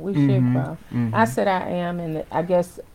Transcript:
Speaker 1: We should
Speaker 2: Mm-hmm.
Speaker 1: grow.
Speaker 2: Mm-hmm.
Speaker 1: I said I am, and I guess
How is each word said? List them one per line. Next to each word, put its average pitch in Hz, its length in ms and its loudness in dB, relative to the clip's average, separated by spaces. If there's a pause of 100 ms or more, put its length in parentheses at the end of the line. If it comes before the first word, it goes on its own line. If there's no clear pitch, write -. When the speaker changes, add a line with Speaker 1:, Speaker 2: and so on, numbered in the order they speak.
Speaker 1:
We 185 140 -4
should 143 160 4
Speaker 2:
Mm-hmm. 127 240 4
Speaker 1:
grow. 139 220 -2 (160)
Speaker 2:
Mm-hmm. 120 220 -2
Speaker 1:
I 220 120 4
said 220 200 0
I 185 220 2
am, 175 320 -4
and 160 320 -6
I 160 100 0
guess 175 380 0 (140)